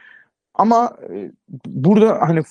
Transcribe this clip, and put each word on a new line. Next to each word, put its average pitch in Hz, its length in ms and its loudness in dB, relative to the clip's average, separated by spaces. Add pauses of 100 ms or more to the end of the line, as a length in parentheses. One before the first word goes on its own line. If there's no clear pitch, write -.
(540)
Ama, 226 440 0 (160)
e, 196 180 -12 (340)
burada 202 560 2
hani 160 300 0